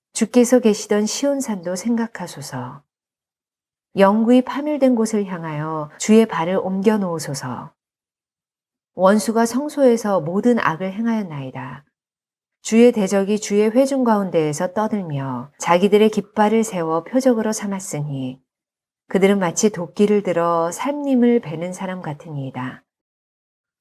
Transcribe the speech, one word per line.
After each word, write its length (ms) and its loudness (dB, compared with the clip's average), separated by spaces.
주께서 480 4
계시던 460 0
시온산도 680 -4
생각하소서. 1080 -6
영구히 460 4
파멸된 520 0
곳을 320 0
향하여 720 -6
주의 280 6
발을 320 -2
옮겨 400 0
놓으소서. 720 -6
원수가 500 2
성소에서 760 0
모든 380 0
악을 340 -2
행하였나이다. 920 -6
주의 300 6
대적이 460 0
주의 300 0
회중 360 2
가운데에서 680 0
떠들며 880 -4
자기들의 520 4
깃발을 540 0
세워 400 -4
표적으로 480 0
삼았으니, 880 -8
그들은 300 2
마치 320 0
도끼를 520 0
들어 500 0
살림을 680 0
베는 320 -8
사람 280 -8
같으니이다. 840 -10